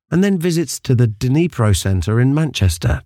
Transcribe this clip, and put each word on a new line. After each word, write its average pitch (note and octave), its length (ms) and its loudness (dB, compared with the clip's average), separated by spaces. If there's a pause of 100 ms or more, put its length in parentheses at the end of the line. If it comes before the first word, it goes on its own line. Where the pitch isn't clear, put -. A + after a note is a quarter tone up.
(100)
and F3+ 140 2
then G3 140 0
visits E3 420 -4
to C3 160 0
the A#2+ 100 4
Dnipro A#2+ 720 0
Centre G2 420 -2
in C3 160 2
Manchester B2+ 720 0